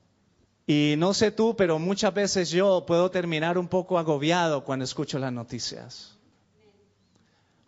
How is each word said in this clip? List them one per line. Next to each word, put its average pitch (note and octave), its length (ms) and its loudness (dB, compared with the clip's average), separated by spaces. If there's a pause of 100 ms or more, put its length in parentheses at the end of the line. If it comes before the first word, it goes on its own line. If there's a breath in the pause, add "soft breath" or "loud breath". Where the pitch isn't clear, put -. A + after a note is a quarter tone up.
(680)
Y D3 320 4
no F#3 160 2
sé G#3+ 160 2
tú, A3 260 0
pero E3 220 2
muchas F#3+ 340 0
veces F#3 380 0
yo F#3 360 2
puedo F3 240 2
terminar E3+ 460 -2
un F3 120 -2
poco F3+ 300 0
agobiado D#3 640 0
cuando C3 200 -4
escucho C#3 360 -6
las C3 120 -4
noticias. A#2+ 840 -12 (1500 soft breath)